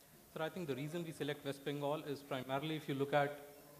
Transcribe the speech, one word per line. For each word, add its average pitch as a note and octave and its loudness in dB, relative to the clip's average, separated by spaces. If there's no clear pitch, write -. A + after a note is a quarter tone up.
Sir, D#3+ -2
I D#3 2
think F3 -4
the C3+ 2
reason D3+ -2
we D#3+ -6
select D3 -2
West C#3 -4
Bengal C#3+ 2
is C#3 -2
primarily C#3 0
if D3+ -6
you C#3+ 2
look C#3 2
at, C#3+ 6